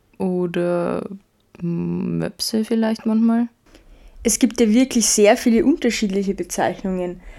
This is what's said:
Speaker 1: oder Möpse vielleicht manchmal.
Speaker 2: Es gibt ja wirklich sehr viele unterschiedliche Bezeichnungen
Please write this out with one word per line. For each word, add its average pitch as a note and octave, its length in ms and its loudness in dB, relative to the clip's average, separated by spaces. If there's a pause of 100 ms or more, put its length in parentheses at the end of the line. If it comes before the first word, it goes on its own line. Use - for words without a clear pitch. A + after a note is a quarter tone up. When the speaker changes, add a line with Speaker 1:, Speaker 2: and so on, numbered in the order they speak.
(160)
Speaker 1:
oder F3 920 -2 (540)
Möpse F3 1040 -4
vielleicht A3 400 -2
manchmal. A3+ 440 2 (760)
Speaker 2:
Es - 140 0
gibt A3 220 2
ja A3+ 80 6
wirklich B3 380 4
sehr G#3+ 300 6
viele A#3 280 2
unterschiedliche G3+ 720 0
Bezeichnungen F3+ 840 -4 (180)